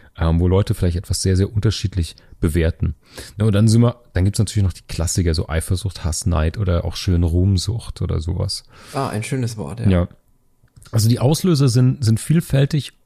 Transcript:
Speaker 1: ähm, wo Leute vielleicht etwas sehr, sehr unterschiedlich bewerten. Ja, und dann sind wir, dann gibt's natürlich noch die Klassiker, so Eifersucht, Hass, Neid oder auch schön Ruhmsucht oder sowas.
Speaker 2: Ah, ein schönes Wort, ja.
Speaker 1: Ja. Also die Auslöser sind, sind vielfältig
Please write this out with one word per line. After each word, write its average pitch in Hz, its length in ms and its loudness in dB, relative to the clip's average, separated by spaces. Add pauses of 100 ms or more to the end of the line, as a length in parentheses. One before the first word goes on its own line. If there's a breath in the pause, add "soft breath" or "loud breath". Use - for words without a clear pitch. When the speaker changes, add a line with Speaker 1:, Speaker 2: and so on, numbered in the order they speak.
(180 loud breath)
Speaker 1:
ähm, 82 220 2
wo 90 80 2
Leute 95 260 2
vielleicht 87 240 0
etwas - 240 -6
sehr, 95 140 2
sehr 95 180 0
unterschiedlich 98 600 -2 (240 soft breath)
bewerten. 82 560 0 (420 loud breath)
Ja, 104 80 0
und 110 80 2
dann 107 140 4
sind 113 140 6
wir, 120 200 2 (120)
dann 90 120 2
gibt's 101 140 0
natürlich 104 240 0
noch 92 100 0
die - 140 -18
Klassiker, 85 460 -2
so 80 160 -4
Eifersucht, 92 540 -4
Hass, - 220 -4
Neid 80 320 0
oder 90 280 0
auch 90 100 -6
schön 87 280 0
Ruhmsucht 92 760 0
oder 87 200 -4
sowas. 90 420 -6 (300 loud breath)
Speaker 2:
Ah, 135 160 -4
ein 107 140 -6
schönes 120 340 -6
Wort, 95 240 -10
ja. 107 80 2
Speaker 1:
Ja. 87 180 2 (840)
Also 110 180 2
die 120 100 2
Auslöser 143 500 2
sind, 127 340 2
sind 110 160 2
vielfältig 143 720 0 (120)